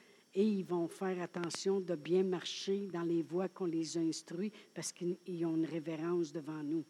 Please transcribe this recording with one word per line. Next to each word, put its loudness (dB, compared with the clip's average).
et 4
ils 4
vont 2
faire -2
attention 0
de 0
bien 2
marcher -2
dans -2
les 2
voies -2
qu'on -4
les 0
instruit -2
parce -6
qu'ils, -2
ils 0
ont 2
une 4
révérence 0
devant -6
nous. 0